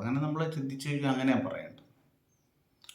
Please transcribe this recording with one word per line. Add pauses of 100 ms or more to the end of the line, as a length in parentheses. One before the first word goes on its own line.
അങ്ങനെ
നമ്മൾ (160)
ചിന്തിച്ചു
കഴിഞ്ഞാൽ
അങ്ങനെയാണ്
പറയേണ്ടത്. (1080)